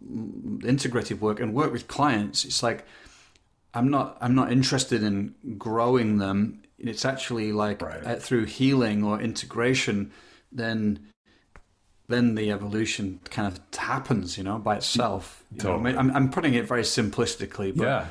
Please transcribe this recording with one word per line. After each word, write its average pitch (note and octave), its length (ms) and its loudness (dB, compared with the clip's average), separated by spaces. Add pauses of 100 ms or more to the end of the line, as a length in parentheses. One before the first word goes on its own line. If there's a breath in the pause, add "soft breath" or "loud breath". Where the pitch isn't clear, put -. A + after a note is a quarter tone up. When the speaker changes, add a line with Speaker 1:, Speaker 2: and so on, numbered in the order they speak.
Speaker 1:
mm, G#2+ 600 -8
integrative A#2 580 0
work G#2+ 200 2
and A2+ 140 -2
work D3 180 2
with A#2 160 -6
clients, A2+ 580 0
it's - 160 -2
like, A2+ 240 -2 (880 loud breath)
I'm B2 160 4
not, C#3 320 0
I'm B2 120 4
not C3 180 4
interested B2+ 500 2
in G2+ 320 0 (240)
growing A#2 600 2
them. G2 440 0 (160)
It's A2+ 260 -4
actually A#2+ 480 -2
like, G#2 300 0
Speaker 2:
Right. - 220 -10
Speaker 1:
uh, A#2 120 -4
through A#2 300 0
healing A#2 580 2
or G#2 160 0
integration, A#2 920 -2 (400 loud breath)
then, A2 480 -2 (1080 soft breath)
then A#2+ 280 4
the G#2+ 160 0
evolution G#2 680 -4 (120)
kind G#2 180 -2
of F2 120 -8 (180)
happens, A2 600 -2
you F#2+ 60 -6
know, G#2 140 -4
by G#2+ 180 0
itself. G#2 720 -2
You G2+ 80 -14
know, G2 200 -2
Speaker 2:
Totally. B2 180 0
Speaker 1:
I'm, C3 180 4
I'm C3+ 160 4
putting D#3+ 240 2
it A#2 140 2
very A#2+ 140 2
simplistically, G2+ 920 -2
but G#2+ 80 2
Speaker 2:
Yeah, A#2+ 260 0